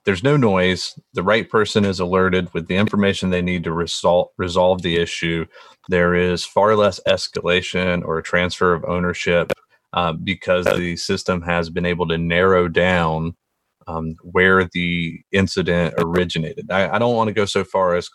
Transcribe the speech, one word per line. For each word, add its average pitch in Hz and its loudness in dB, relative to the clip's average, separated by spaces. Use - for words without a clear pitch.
there's 95 0
no 143 4
noise. 92 0
The 90 -4
right 101 2
person 107 0
is 95 -2
alerted 92 0
with 85 -6
the 90 -2
information 98 0
they 90 0
need 90 -2
to 85 -4
resol-, 85 0
resolve 92 0
the 85 0
issue. 85 -2
There 87 2
is 90 0
far 104 4
less 104 2
escalation 90 0
or 80 -4
transfer 90 0
of 78 -4
ownership, 87 -2
uh, 87 0
because 90 -2
the 87 0
system 95 -2
has 87 -2
been 87 -4
able 87 -2
to 82 -2
narrow 87 2
down, 82 0
um, 80 -6
where 92 2
the 87 -4
incident 87 0
originated. 85 -2
I, 92 0
I 107 0
don't 120 2
wanna 110 0
go 101 0
so 98 -2
far 92 0
as 87 -4